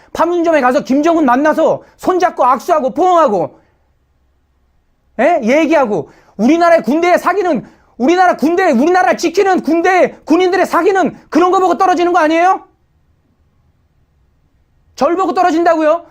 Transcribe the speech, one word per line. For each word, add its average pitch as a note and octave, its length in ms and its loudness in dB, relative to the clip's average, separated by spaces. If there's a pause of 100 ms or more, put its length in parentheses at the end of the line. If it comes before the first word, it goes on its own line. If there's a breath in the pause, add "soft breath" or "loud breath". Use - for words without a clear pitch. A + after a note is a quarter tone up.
(120)
판문점에 E4 480 0
가서 B3 240 0
김정은 D#4 400 0
만나서 C4+ 580 0 (140 loud breath)
손잡고 F4 480 -2
악수하고 C4 500 0
포옹하고, D4 680 0 (1600 soft breath)
예? D4+ 240 0
얘기하고, C4 680 0 (260 soft breath)
우리나라의 E4 460 2
군대의 E4+ 360 0
사기는, F4+ 460 -2 (320 loud breath)
우리나라 F4 400 2
군대, F4 340 0
우리나라 E4+ 460 0
지키는 F#4 460 -2
군대, E4+ 540 0 (100)
군인들의 F4+ 400 0
사기는 E4+ 500 -2 (140 loud breath)
그런 F4+ 220 2
거 F#4+ 80 0
보고 F4+ 180 0
떨어지는 F4 340 0
거 F4+ 60 0
아니에요? E4+ 480 0 (2250)
절 E4 200 0
보고 F4+ 160 -2
떨어진다고요? E4+ 800 0